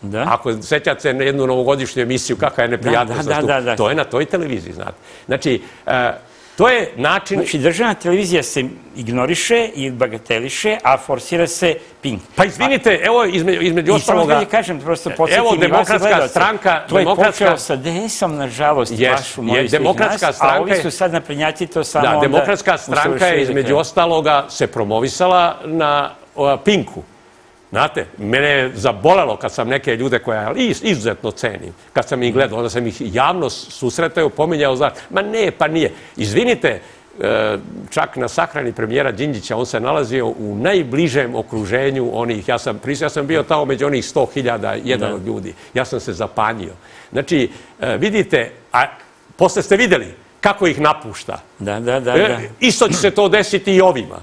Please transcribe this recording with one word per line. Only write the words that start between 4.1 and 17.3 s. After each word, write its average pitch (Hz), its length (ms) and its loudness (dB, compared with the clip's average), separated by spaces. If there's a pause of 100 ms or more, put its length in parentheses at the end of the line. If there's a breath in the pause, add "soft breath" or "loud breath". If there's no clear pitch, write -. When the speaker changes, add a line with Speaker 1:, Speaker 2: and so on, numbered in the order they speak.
Speaker 2:
televiziji, 131 480 -6
znate. - 200 -10 (340 loud breath)
Znači, 135 340 0 (260 loud breath)
e, 123 260 0 (440 loud breath)
to 220 120 6
je 240 280 0
način 185 420 0
Speaker 1:
Znači, 165 200 -2
državna 175 360 2
televizija 175 480 0
se 127 220 -2 (340)
ignoriše 139 760 0
i 135 160 -6
bagateliše, 123 920 -2
a 131 160 6
forsira 165 480 -2
se 160 280 0 (260 loud breath)
Pink. 110 220 -6 (120)
Speaker 2:
Pa 185 100 4
izvinite, 233 480 2
Speaker 1:
A 170 140 2
Speaker 2:
evo, 240 180 4
izme-, 185 320 0
između 170 300 0
Speaker 1:
I 185 60 4
samo 156 40 6 (220)
Speaker 2:
ostaloga, 151 160 4
Speaker 1:
da 143 120 4
kažem, 180 340 -2
prosto 160 300 -4
podsjetim 165 300 4
Speaker 2:
evo, 233 80 2
Speaker 1:
i - 20 4
vas 185 80 2
i - 40 2
Speaker 2:
Demokratska 190 380 4
Speaker 1:
gledalce. 175 300 4
Speaker 2:
stranka, 185 500 2
Speaker 1:
To 165 180 0
je - 20 6
Speaker 2:
Demokratska 175 440 2